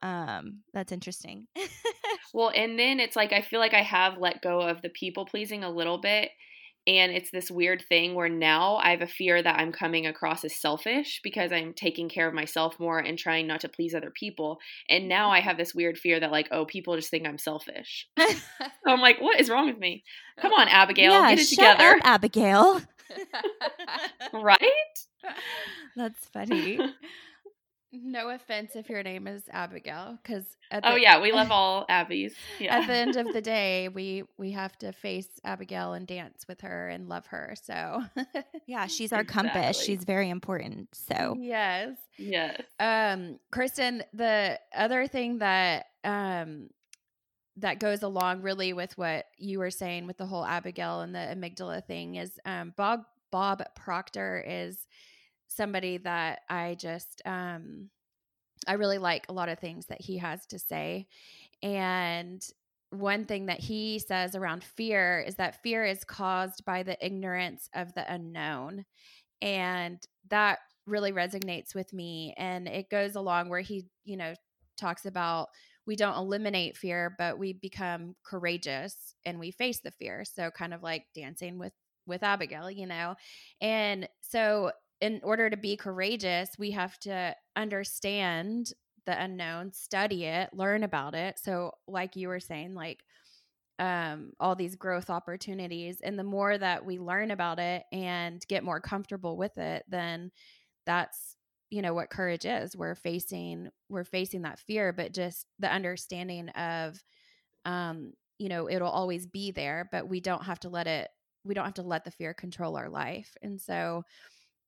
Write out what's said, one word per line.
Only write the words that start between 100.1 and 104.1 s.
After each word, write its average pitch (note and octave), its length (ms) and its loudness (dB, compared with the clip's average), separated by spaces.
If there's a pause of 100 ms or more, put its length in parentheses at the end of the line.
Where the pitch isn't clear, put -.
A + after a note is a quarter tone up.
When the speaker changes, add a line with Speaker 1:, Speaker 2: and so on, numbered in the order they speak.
Speaker 3:
that's, - 480 -4 (340)
you G#3 140 -8
know, E3+ 100 -2
what E3+ 160 -6
courage F3 360 -4
is. - 300 -6
We're E3+ 200 -6
facing, F3 720 -10 (200)
we're F#3 140 -8
facing F#3 380 -6